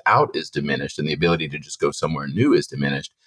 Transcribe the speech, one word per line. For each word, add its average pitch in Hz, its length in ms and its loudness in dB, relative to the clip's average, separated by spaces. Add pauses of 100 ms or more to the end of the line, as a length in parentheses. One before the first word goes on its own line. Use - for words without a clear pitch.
out 123 280 4
is 80 140 -4
diminished 69 480 -4
and 76 100 -2
the 76 60 0
ability 80 360 2
to 76 100 -10
just - 200 -14
go 73 120 2
somewhere 73 360 -4
new 110 260 2
is 73 120 4
diminished, 69 480 -4 (120)